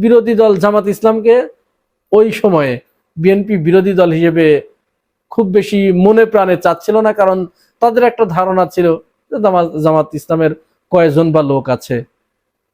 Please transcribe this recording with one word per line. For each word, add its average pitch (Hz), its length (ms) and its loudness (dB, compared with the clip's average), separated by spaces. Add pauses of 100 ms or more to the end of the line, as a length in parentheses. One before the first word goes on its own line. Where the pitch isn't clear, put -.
বিরোধী 226 340 2
দল 220 220 2
জামাত 202 320 -2
ইসলামকে 220 460 0 (800)
ওই 214 200 4
সময়ে 156 400 0 (440)
বিএনপি 196 420 0
বিরোধী 180 360 0
দল 175 180 2
হিসেবে 165 340 0 (840)
খুব 226 160 -2
বেশি 196 320 0 (120)
মনে 208 340 4
প্রাণে 196 300 0
চাচ্ছিল 180 440 -2
না, 214 120 0
কারণ 190 260 0 (440)
তাদের 233 200 0
একটা 233 240 0
ধারণা 185 400 -2
ছিল 175 200 -2 (440)
যে 285 120 -8
জামা-, 180 380 0
জামাত 156 340 0
ইসলামের 160 380 -2 (400)
কয়জন 165 400 2
বা 156 100 2
লোক 139 260 -2
আছে, 123 280 -6 (760)